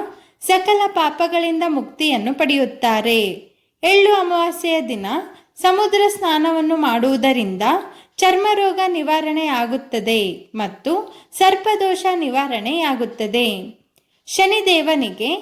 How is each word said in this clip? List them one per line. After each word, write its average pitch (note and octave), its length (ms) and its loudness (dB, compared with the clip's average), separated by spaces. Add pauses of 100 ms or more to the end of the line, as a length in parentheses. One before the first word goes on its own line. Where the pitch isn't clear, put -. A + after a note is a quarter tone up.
(420)
ಸಕಲ F#4+ 460 2
ಪಾಪಗಳಿಂದ E4+ 800 0
ಮುಕ್ತಿಯನ್ನು C4+ 680 -2
ಪಡೆಯುತ್ತಾರೆ. B3 880 0 (600)
ಎಳ್ಳು G4 320 6
ಅಮಾವಾಸ್ಯೆಯ F4 680 0
ದಿನ A3 240 -6 (540)
ಸಮುದ್ರ G4+ 480 2
ಸ್ನಾನವನ್ನು E4 680 0
ಮಾಡುವುದರಿಂದ A#3+ 880 0 (520)
ಚರ್ಮರೋಗ G4 720 2
ನಿವಾರಣೆ D#4 640 -2
ಆಗುತ್ತದೆ A#3 680 -2 (340)
ಮತ್ತು A3 380 -6 (400)
ಸರ್ಪದೋಷ F#4+ 720 2 (100)
ನಿವಾರಣೆಯಾಗುತ್ತದೆ. B3 1300 -2 (800)
ಶನಿದೇವನಿಗೆ D#4 1000 0 (120)